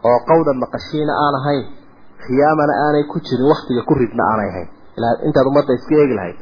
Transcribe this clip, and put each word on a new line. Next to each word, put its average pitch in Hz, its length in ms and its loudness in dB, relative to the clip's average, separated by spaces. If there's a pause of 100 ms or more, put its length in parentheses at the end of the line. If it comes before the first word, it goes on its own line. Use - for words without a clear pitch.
Oo 120 200 4
qowda 160 320 2
maqashiina 135 600 -4
aan 139 220 0
ahayn, 139 300 -2 (540)
khiyaamana 147 560 2
aanay 147 300 2
ku 147 160 -8
jirin, 127 280 -2
waqtiga 123 360 0
ku - 100 -6
ridna 117 300 -2
aanay 104 240 0
ahayn. 90 200 -10 (260)
Ilaahay 117 320 -2
intaad 139 200 2
ummadda 139 280 2
iska 151 200 -2
eegi 143 220 4
lahayd, 90 260 -8